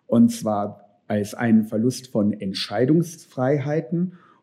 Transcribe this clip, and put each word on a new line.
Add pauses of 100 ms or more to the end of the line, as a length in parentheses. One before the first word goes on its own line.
Und
zwar (220)
als
einen
Verlust
von
Entscheidungsfreiheiten (280)